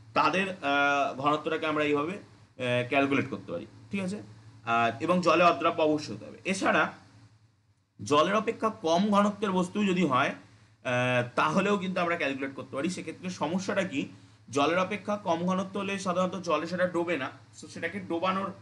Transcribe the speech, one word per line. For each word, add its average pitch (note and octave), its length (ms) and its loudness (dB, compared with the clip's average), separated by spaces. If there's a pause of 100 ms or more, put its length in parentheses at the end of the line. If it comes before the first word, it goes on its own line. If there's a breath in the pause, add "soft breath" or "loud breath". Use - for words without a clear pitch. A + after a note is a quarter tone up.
(140)
তাদের, D#3+ 360 2
আহ, C#3+ 640 2
ঘনত্বটাকে D3+ 520 0
আমরা D3+ 180 0
এইভাবে, D3 300 0
আহ, B2 760 -4
calculate C#3 400 2
করতে - 220 -8
পারি, - 160 -6 (240)
ঠিক G3 100 -4
আছে? F#3+ 220 -6 (420)
আহ, A#2 380 0
এবং F3 180 2
জলে E3+ 220 6
অদ্রাব্য E3 400 4
অবশ্যই D3+ 320 0
হতে - 100 -14
হবে। D2 200 -16
এছাড়া F#3 480 2 (1080)
জলের D3+ 320 2
অপেক্ষা A3 340 -2
কম F#3 400 2
ঘনত্বের G3+ 420 2
বস্তু F#3 340 0
যদি F3+ 200 2
হয়, C#3 240 2
আহ, B2 1040 -2
তাহলেও F#3 420 2
কিন্তু F3+ 240 -2
আমরা E3+ 140 0
calculate C3+ 400 -4
করতে C3 200 -12
পারি। D3+ 140 -2
সেক্ষেত্রে - 400 -10
সমস্যাটা F#3 540 -2
কি? C#3 240 -4 (420 loud breath)
জলের C#3+ 300 2
অপেক্ষা G3+ 380 -2
কম F3 280 0
ঘনত্ব F#3 340 -2
হলে G3 200 -4
সাধারণত F#3 360 0
জলে E3+ 320 -2
সেটা F3+ 200 0
ডোবে E3+ 300 0
না, C3 140 -6 (300)
so D#3 60 -16
সেটাকে E3+ 320 -8
ডোবানোর F#3 520 -2 (100)